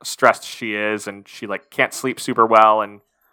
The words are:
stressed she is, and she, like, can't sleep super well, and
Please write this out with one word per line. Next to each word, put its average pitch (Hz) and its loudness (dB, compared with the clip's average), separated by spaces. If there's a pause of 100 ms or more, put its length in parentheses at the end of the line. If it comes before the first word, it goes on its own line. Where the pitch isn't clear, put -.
stressed - 0
she 110 -10
is, 107 -6
and 101 -16
she, - -16
like, 98 -10
can't 127 -4
sleep - -8
super 117 0
well, 110 6
and 104 -10 (300)